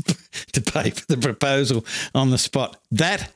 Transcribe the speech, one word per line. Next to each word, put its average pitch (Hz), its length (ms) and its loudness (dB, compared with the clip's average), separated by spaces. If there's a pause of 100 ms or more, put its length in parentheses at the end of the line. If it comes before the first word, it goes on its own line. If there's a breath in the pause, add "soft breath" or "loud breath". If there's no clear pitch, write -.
(520 loud breath)
to 123 100 0
pay - 300 -2
for - 160 -10
the 147 100 0
proposal 131 680 0 (280 loud breath)
on 131 160 4
the 127 80 4
spot." - 400 -2 (140)
That 170 440 0